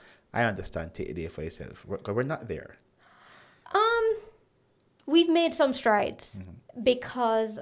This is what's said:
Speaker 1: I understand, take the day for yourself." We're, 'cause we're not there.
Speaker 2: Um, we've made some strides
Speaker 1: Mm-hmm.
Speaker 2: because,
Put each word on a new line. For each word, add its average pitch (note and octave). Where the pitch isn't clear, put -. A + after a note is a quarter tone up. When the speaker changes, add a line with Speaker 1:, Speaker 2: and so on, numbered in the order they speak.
Speaker 1:
I A#2
understand, F#2
take -
the C2
day E2
for -
yourself." -
We're, F#2+
'cause G2+
we're A#2+
not C#3
there. D#2
Speaker 2:
Um, A4
we've E4
made E4
some C#4
strides -
Speaker 1:
Mm-hmm. -
Speaker 2:
because, A3+